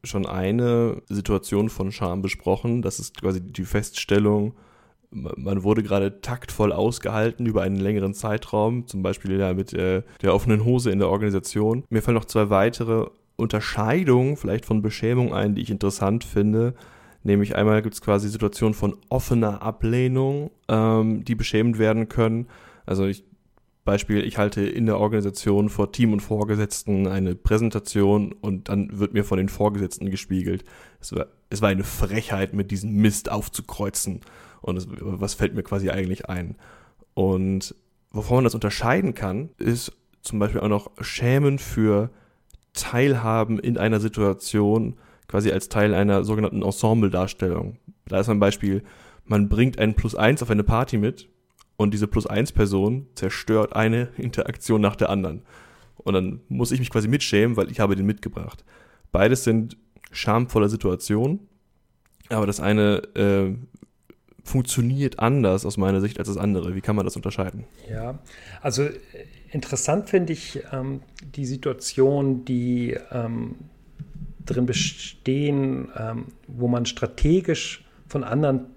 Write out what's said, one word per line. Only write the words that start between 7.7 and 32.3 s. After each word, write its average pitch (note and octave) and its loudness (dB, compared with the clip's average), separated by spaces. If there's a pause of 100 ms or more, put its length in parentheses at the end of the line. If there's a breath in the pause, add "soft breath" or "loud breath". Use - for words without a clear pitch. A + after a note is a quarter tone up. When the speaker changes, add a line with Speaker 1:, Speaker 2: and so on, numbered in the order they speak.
Speaker 1:
längeren G2 0
Zeitraum, A2 -2
zum F#2+ -6
Beispiel F#2+ -2
ja F#2+ 2
mit, F#2+ -4
äh, F#2 0 (200 loud breath)
der F#2+ 4
offenen G#2+ 2
Hose B2 2
in F#2+ 2
der F#2+ 2
Organisation. G#2 0
Mir A2 2
fallen A#2 2
noch G#2+ -2
zwei G#2+ 0
weitere A2+ 2 (300)
Unterscheidungen B2 2
vielleicht G#2+ -4
von A2 0
Beschämung A2+ 0
ein, G2+ 2
die - -4
ich - -8
interessant G2 0
finde. A2 2 (480 loud breath)
Nämlich G2+ 2
einmal G#2+ 4
gibt's A2 -6
quasi G2+ 2
Situationen G#2+ 0
von G2+ -2 (120)
offener A#2 0
Ablehnung, B2+ 0 (160)
ähm, A2 4
die A#2+ -2
beschämend A2+ 2
werden A2 2
können. A2+ 0 (400 loud breath)
Also G2 0
ich, G2 -2 (600)
Beispiel, G#2 0
ich - -4
halte G#2 0
in A2+ 0
der G#2+ 2
Organisation G#2 0
vor G2+ -2
Team A2+ 4
und G#2 0
Vorgesetzten G#2 -2
eine F#2+ 0
Präsentation G#2 2
und G2 -6
dann G2+ -2
wird G2+ 0
mir G2+ 2
von F#2+ 0
den F#2+ 0
Vorgesetzten G2+ -2
gespiegelt, F#2 -4 (360 loud breath)
"Es - -12
war, - -4 (220)
es G2+ -4
war G#2 4
eine F#2+ 0
Frechheit, G2 -2